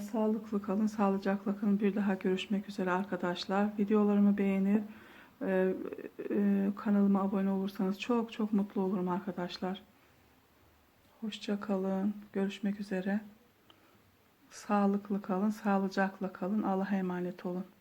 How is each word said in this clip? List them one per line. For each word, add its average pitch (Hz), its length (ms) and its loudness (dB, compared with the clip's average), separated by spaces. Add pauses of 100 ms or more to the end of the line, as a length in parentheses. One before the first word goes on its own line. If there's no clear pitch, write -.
(120)
sağlıklı 214 500 0
kalın, 202 260 0
sağlıcakla 196 720 0
kalın. 202 200 2
Bir 202 160 2
daha 202 180 2
görüşmek 190 560 0
üzere 185 220 -2
arkadaşlar. 185 760 0 (120)
Videolarımı 202 580 4
beğenir, 196 440 2 (600)
e, 190 320 2 (560)
e, 202 460 2
kanalıma 202 460 4
abone 196 280 0
olursanız 190 500 -2
çok 233 340 -2
çok 214 200 -2
mutlu 202 280 0
olurum 190 280 0
arkadaşlar. 180 720 -4 (1400)
Hoşça 208 380 -4
kalın. 190 540 0 (200)
Görüşmek 196 460 -2
üzere. 196 420 -2 (1300)
Sağlıklı 202 720 0
kalın, 202 280 0
sağlıcakla 196 840 0
kalın. 202 300 -2
Allah'a 190 320 0
emanet 180 500 -4
olun. 185 200 -6 (160)